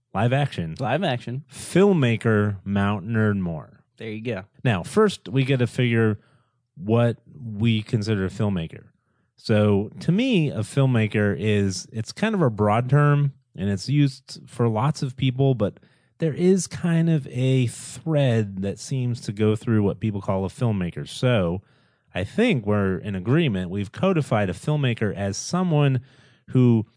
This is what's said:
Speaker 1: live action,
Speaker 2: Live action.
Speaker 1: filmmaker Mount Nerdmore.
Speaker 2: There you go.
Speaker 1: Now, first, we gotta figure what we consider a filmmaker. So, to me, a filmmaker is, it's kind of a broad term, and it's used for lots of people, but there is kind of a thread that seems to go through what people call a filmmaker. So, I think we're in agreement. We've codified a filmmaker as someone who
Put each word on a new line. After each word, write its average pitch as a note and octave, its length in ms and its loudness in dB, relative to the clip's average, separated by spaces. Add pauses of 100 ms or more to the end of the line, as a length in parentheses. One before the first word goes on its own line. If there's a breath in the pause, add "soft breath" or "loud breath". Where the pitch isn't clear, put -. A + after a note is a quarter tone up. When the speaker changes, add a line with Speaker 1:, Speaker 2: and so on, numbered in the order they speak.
(140)
Speaker 1:
live A#2 200 0
action, F#2 440 -4
Speaker 2:
Live C3 280 -2
action. B2+ 440 -6
Speaker 1:
filmmaker A#2 1160 2
Mount G2+ 420 0
Nerdmore. G2+ 680 0 (180)
Speaker 2:
There A2+ 140 -10
you G#2+ 120 -10
go. A2 220 -6 (180)
Speaker 1:
Now, G2 220 0
first, - 460 0
we C3 160 0
gotta B2 220 2
figure A2+ 520 0 (560 soft breath)
what A2+ 420 2 (160)
we A2+ 480 -2
consider G#2 440 -2
a F2+ 40 -2
filmmaker. F#2+ 560 -4 (520)
So, G#2 520 2 (120)
to D3 100 0
me, G3+ 380 2
a E2+ 100 -4
filmmaker A2 800 2
is, G2+ 540 0
it's A2 180 -8
kind A3 240 -2
of F#3 60 0
a C3+ 80 4
broad G#2+ 400 0
term, C#3+ 440 4 (220)
and G2 140 -2
it's G2 200 -4
used C#3 580 0
for A#2+ 220 -2
lots A#2+ 340 -2
of C3 140 -8
people, C3+ 380 0
but G#2 240 -2 (400 soft breath)
there D#3+ 140 -2
is F3+ 340 2
kind E3 420 0
of C#3+ 200 0
a B2+ 380 2
thread A2+ 960 -2
that G2 160 -4
seems B2 420 -4
to - 100 -8
go G#2+ 240 2
through A2 280 0
what G2 160 0
people G2+ 220 -4
call G2 240 -2
a F#2 40 -4
filmmaker. F#2 580 -4
So, F#2+ 540 0 (520 soft breath)
I F2+ 100 -4
think F#3 420 0
we're G2+ 320 0
in G2+ 180 -6
agreement. G2+ 540 0
We've G2+ 220 -6
codified C3+ 580 0
a F2 40 -6
filmmaker B2+ 640 -2
as G2 220 -4
someone D3 640 0 (480 soft breath)
who A#2+ 360 4 (120)